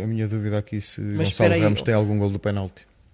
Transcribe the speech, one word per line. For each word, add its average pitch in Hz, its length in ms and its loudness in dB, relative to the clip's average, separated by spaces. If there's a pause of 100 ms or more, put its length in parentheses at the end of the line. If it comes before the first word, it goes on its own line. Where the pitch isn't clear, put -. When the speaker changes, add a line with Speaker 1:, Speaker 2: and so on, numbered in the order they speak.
Speaker 1:
a 104 40 -2
minha 110 220 -2
dúvida 104 300 -2
aqui 104 220 -4
se - 200 -10
Speaker 2:
Mas 104 160 -6
Speaker 1:
Gonçalo 101 140 0
Speaker 2:
espera 107 240 4
aí. - 80 2
Speaker 1:
Ramos 104 200 2
tem 117 120 0
algum 107 240 2
gol 101 120 2
do 98 80 -4
penalti. 101 480 -4 (280)